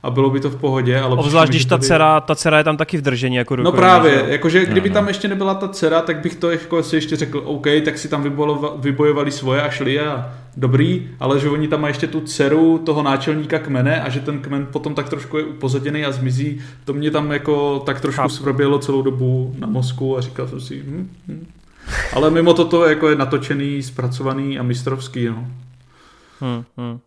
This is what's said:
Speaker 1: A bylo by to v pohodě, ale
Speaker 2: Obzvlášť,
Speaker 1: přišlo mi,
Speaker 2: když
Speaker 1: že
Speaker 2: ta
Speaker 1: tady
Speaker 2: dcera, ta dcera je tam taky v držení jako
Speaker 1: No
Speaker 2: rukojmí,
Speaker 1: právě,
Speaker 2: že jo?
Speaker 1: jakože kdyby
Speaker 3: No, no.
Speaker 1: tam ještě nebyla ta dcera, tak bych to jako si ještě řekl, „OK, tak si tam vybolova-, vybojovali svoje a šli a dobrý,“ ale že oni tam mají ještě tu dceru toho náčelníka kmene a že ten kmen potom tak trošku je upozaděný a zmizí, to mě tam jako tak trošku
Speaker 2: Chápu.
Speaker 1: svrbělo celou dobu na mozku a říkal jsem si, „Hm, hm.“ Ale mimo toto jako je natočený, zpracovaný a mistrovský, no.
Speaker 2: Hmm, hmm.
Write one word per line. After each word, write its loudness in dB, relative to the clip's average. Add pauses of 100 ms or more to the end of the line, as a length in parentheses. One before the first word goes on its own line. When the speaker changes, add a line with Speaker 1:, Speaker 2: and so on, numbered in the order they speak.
Speaker 1:
A -4
bylo 4
by 0
to -2
v -6
pohodě, 0
ale 0
Speaker 2:
Obzvlášť, 2
Speaker 1:
přišlo 6
mi, 6
Speaker 2:
když 4
Speaker 1:
že 2
Speaker 2:
ta 2
Speaker 1:
tady 0
Speaker 2:
dcera, 4
ta -2
dcera 2
je 6
tam 2
taky -2
v -2
držení 0
jako 0
Speaker 1:
No 0
Speaker 2:
rukojmí, 4
Speaker 1:
právě, 8
Speaker 2:
že 4
jo? 0
Speaker 1:
jakože 4
kdyby 2
Speaker 3:
No, -2
no. 4
Speaker 1:
tam 0
ještě -4
nebyla 0
ta -4
dcera, 2
tak -2
bych -4
to 0
jako -2
si -4
ještě 0
řekl, -4
„OK, -4 (180)
tak -2
si -10
tam -2
vybolova-, -2
vybojovali 2
svoje -2
a -2
šli -2
a -4 (240)
dobrý,“ 2 (100)
ale 2
že 0
oni 0
tam 0
mají -2
ještě -4
tu -4
dceru 4
toho 0
náčelníka 0
kmene 0
a -6
že -2
ten -4
kmen -6
potom -4
tak -4
trošku -6
je -2
upozaděný -4
a -2
zmizí, -2 (240)
to -4
mě -2
tam 0
jako 0
tak -4
trošku -2
Speaker 2:
Chápu. 0
Speaker 1:
svrbělo 0
celou 0
dobu -2
na -6
mozku -2
a -2
říkal -6
jsem -10
si, -12
„Hm, -10 (180)
hm.“ -12 (680)
Ale 2
mimo 4
toto 4
jako 4
je 4
natočený, -2
zpracovaný -4
a -4
mistrovský, -4
no. -6 (920)
Speaker 2:
Hmm, -6 (140)
hmm. -10